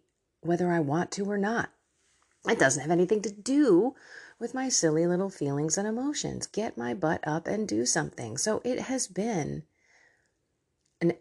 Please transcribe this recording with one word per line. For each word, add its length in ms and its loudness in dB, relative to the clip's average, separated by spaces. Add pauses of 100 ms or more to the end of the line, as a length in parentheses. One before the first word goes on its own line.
(420)
whether 300 2
I 80 4
want 340 0
to 120 -4
or 120 -2
not. 340 -2 (760)
It 120 2
doesn't 220 4
have 100 -2
anything 300 4
to 100 -6
do 640 4 (420)
with 160 -8
my 140 -4
silly 400 2
little 220 0
feelings 480 -2
and 100 -2
emotions. 580 -4
Get 320 -6
my 160 -4
butt 320 -2
up 220 -2
and 200 -2
do 180 0
something. 520 -4
So 280 -2
it 160 -4
has 260 -4
been 560 -4 (1400)
an 220 2